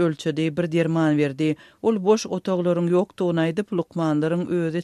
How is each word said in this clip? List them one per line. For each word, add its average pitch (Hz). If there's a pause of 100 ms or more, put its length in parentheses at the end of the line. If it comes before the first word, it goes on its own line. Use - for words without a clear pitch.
ölçedi, 156
bir 170
derman 160
berdi. 147 (260)
Ol 220
boş 214
otaglaryň 175
ýokdugyny 175
aýdyp, 175
lukmanlaryň 165
özi 170